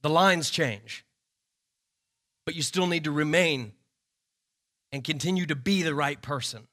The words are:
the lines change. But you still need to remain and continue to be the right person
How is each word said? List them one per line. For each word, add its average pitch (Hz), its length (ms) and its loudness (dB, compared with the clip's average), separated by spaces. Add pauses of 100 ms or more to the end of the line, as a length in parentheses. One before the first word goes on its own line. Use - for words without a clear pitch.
the 151 40 2
lines 170 400 4
change. 113 540 -4 (1400)
But 165 100 -6
you 160 80 -4
still 185 240 0
need 170 180 0
to 151 60 -2
remain 151 640 2 (1200)
and 139 100 -8
continue 160 440 -2
to 151 100 -2
be 185 260 0
the 156 140 0
right 143 260 -2
person 120 500 -8